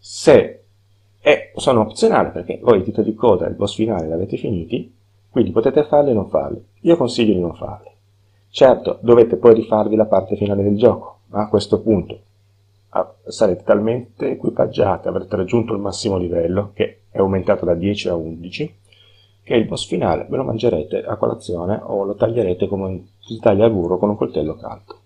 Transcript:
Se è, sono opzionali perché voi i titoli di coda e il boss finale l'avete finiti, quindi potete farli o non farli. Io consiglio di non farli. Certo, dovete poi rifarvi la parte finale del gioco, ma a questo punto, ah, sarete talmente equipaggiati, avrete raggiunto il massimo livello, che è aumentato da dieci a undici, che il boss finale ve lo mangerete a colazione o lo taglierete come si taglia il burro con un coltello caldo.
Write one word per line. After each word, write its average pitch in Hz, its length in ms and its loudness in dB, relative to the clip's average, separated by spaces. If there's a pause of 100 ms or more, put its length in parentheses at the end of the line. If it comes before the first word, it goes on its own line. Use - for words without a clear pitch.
Se - 560 4 (560)
è, - 360 2
sono 123 260 2
opzionali 131 480 2
perché - 320 -8
voi 110 180 4
i - 40 -2
titoli 107 260 -2
di 110 60 -4
coda 101 320 2
e - 20 -4
il 90 60 -8
boss 98 180 -4
finale 104 340 -2
l'avete 82 300 -4
finiti, 117 560 -6 (380)
quindi 113 180 0
potete 131 340 2
farli 147 280 2
o - 20 2
non 98 160 -2
farli. 71 340 -4 (180)
Io 165 140 4
consiglio 120 380 2
di 90 60 2
non 85 160 -4
farli. - 340 -14 (600)
Certo, - 520 4
dovete 117 360 6
poi 117 180 8
rifarvi 107 400 0
la 107 100 4
parte 98 300 0
finale 101 260 -2
del 104 160 0
gioco, - 500 2
ma 104 140 -6
a 107 80 -4
questo 101 320 0
punto, 101 380 0 (680)
ah, - 260 -4 (100)
sarete 95 380 0
talmente 120 680 -4
equipaggiati, 127 760 -4
avrete 92 280 -6
raggiunto 110 380 -2
il 101 60 -6
massimo 98 380 -6
livello, 90 560 -4
che - 260 -6 (100)
è - 80 -12
aumentato 95 480 0
da 87 80 0
dieci 95 340 -4
a 90 60 -2
undici, 82 640 -10 (640)
che - 140 -4
il 110 100 2
boss - 220 -8
finale 107 420 -2
ve 127 80 -6
lo 135 60 -4
mangerete 113 600 -2
a - 120 -6
colazione 95 680 -4
o 98 200 -4
lo 101 100 -6
taglierete 113 540 0
come 95 400 -6 (140)
si - 180 -14
taglia 104 260 4
il 117 60 4
burro 90 260 0
con 104 120 0
un 104 80 -2
coltello 78 380 -4
caldo. - 500 -18